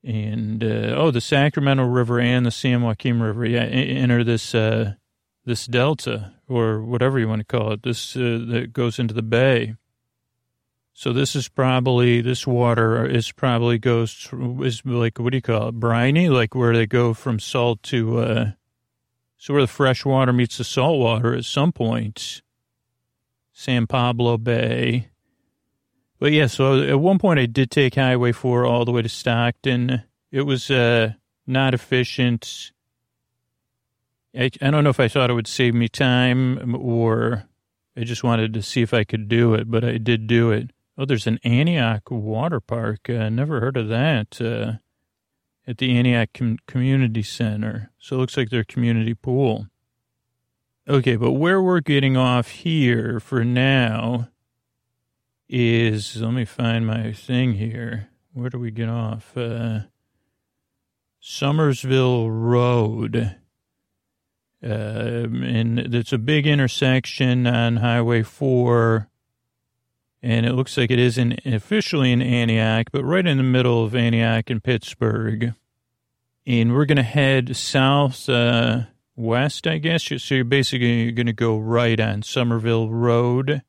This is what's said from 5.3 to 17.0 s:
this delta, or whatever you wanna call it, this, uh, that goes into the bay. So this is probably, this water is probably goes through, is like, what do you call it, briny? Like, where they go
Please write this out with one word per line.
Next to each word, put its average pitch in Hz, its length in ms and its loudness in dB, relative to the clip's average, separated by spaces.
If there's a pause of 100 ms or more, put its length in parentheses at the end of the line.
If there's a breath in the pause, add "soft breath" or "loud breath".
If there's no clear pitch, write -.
this 117 180 -4
delta, 120 720 -2 (120)
or 113 360 -2
whatever 123 360 0
you 113 80 0
wanna 107 160 -2
call 107 300 -4
it, 104 100 -8
this, - 320 -6
uh, 120 240 -2 (100)
that 120 260 -4
goes 120 240 -2
into 113 160 -2
the 113 80 -4
bay. 117 520 2 (1160)
So 123 220 -6
this 135 200 -2
is 135 140 -4
probably, 123 720 2
this 120 260 -4
water 117 600 2
is 123 260 -2
probably 120 460 0
goes 117 340 0
through, 127 500 -8
is 123 220 -4
like, 120 340 -2
what 120 120 -2
do 131 80 -2
you - 40 -4
call 113 260 -2
it, 117 120 -8
briny? 127 480 2
Like, 123 260 2
where 117 220 4
they 113 100 4
go 120 280 2